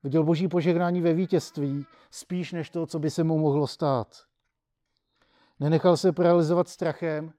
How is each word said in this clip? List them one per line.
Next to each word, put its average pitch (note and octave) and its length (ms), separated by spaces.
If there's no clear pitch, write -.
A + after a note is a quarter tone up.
Viděl D3+ 220
boží E3+ 240
požehnání F3 520
ve E3+ 120
vítězství, D3 720
spíš F3+ 420
než E3 180
to, E3 160
co E3 120
by D3+ 120
se E3 140
mu D#3+ 140
mohlo D3 280
stát. C3+ 500
Nenechal D#3+ 360
se F3+ 160
paralyzovat F3 560
strachem D#3+ 720